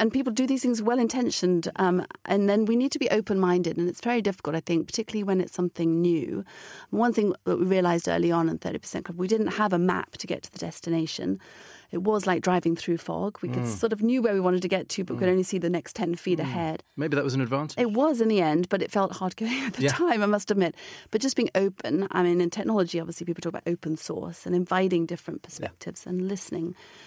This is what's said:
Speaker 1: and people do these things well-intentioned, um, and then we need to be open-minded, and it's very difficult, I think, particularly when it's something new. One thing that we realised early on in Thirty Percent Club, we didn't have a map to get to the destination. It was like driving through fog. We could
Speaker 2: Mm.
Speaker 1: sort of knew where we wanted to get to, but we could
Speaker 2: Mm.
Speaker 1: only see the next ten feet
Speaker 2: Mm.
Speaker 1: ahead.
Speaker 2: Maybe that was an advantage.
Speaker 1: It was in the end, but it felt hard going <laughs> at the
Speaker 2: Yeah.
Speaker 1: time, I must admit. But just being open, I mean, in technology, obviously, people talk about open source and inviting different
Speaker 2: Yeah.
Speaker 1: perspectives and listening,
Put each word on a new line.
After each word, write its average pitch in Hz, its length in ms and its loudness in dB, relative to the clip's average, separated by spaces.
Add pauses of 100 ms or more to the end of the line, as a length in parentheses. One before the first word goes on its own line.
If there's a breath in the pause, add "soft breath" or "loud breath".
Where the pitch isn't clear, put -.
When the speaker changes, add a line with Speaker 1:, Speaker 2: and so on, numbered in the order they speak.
Speaker 1:
and 220 100 4
people 254 220 0
do 262 140 2
these 262 160 0
things 240 180 2
well-intentioned, 226 960 2
um, 180 300 2 (180)
and 196 240 2
then 208 160 4
we 220 100 2
need 262 180 2
to 302 60 -4
be 269 120 -2
open-minded, 185 640 2
and 170 100 0
it's - 140 -4
very 240 220 0
difficult, 190 340 -2
I 165 40 -2
think, 165 260 0
particularly 214 380 -4
when 190 180 2
it's - 120 -6
something 170 460 0
new. 175 420 0 (460 loud breath)
One 226 240 2
thing 208 220 2 (100)
that 180 140 2
we 180 80 2
realised 180 420 2
early 170 240 2
on 165 160 2
in 160 80 -2
Thirty - 220 -6
Percent - 260 -8
Club, 170 140 -10
we 185 100 -2
didn't 214 200 2
have 202 260 0
a 170 40 2
map 180 340 0
to - 140 -12
get - 180 -6
to - 80 -20
the - 60 -18
destination. 170 800 -4 (520 loud breath)
It 185 140 -6
was 208 220 0
like 180 140 2
driving 175 340 2
through 170 220 -2
fog. 170 460 -6
We - 80 -4
could 247 140 -2
Speaker 2:
Mm. 226 120 -2
Speaker 1:
sort 226 160 -2
of 208 100 -2
knew 240 200 2
where 220 100 2
we 196 80 2
wanted 180 220 2
to 185 60 -4
get 185 200 -2
to, - 160 -4
but - 80 -6
we 120 60 -4
could 185 100 2
Speaker 2:
Mm. 180 40 6
Speaker 1:
only 185 100 4
see 185 160 -2
the 170 100 0
next 170 260 -4
ten 175 200 -2
feet 175 240 -2
Speaker 2:
Mm. 160 60 -4
Speaker 1:
ahead. 160 380 -4 (140)
Speaker 2:
Maybe 143 200 0
that 143 80 2
was 131 100 0
an 135 80 2
advantage. 139 360 -2
Speaker 1:
It 226 140 2
was 247 300 2
in 220 60 4
the 214 120 4
end, 165 300 2
but 196 100 0
it - 100 -2
felt 190 260 0
hard 185 200 -4
going 226 160 -4
<laughs> 269 140 -4
at 233 80 -6
the - 80 -4
Speaker 2:
Yeah. 135 100 4
Speaker 1:
time, 269 300 2
I 202 40 4
must 208 240 2
admit. 196 240 2 (360 loud breath)
But 220 100 0
just 254 160 0
being 233 180 2
open, 190 560 0
I 185 120 2
mean, 175 180 4
in 175 80 2
technology, 196 500 0
obviously, 170 280 -8
people 170 160 -4
talk 170 80 -4
about - 200 -6
open 160 280 -4
source - 480 -8
and 180 80 0
inviting 180 500 2
different 165 380 -8
Speaker 2:
Yeah. - 60 -20
Speaker 1:
perspectives - 580 -12
and 185 220 -4
listening, 180 460 -6 (320 loud breath)